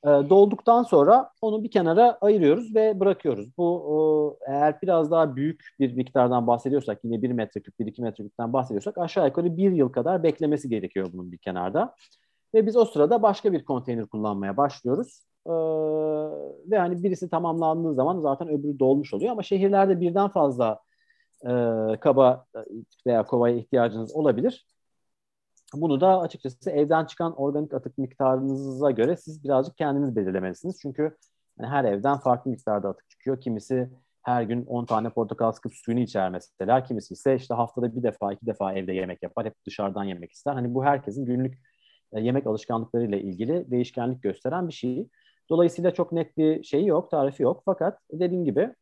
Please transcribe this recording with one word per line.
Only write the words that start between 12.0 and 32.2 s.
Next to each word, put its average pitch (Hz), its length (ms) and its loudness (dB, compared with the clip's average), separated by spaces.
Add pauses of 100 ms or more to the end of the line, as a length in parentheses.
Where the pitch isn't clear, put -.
Ve 220 120 4
biz 226 100 0
o 226 80 6
sırada 180 380 2
başka 202 300 2
bir 151 120 -2
konteyner 120 420 -4
kullanmaya 101 500 -4
başlıyoruz. 143 680 -2 (240)
E, 165 60 -6 (1160)
ve 214 80 2
hani 175 240 0
birisi 180 280 -4
tamamlandığı 165 640 0
zaman 156 260 0
zaten 151 280 -2
öbürü 147 300 -4
dolmuş 135 360 2
oluyor. 226 180 -2
Ama 214 100 -6
şehirlerde 196 580 2
birden 185 280 2
fazla, 127 520 0 (640)
e, 123 60 -6 (500)
kaba 131 460 4 (600)
veya 113 200 2
kovaya 120 300 2
ihtiyacınız 117 580 -2
olabilir. 151 520 0 (1080)
Bunu 143 260 0
da 185 200 4
açıkçası - 500 -8
evden 151 340 2
çıkan 165 360 -8
organik 147 340 -4
atık 131 240 -8
miktarınıza 135 920 -2
göre 127 260 0
siz 156 280 -18
birazcık 139 320 0
kendiniz 139 400 -2
belirlemelisiniz. 95 680 -4
Çünkü 151 340 -6 (420)
hani 113 100 -10
her 139 160 0
evden 113 340 0
farklı 127 320 0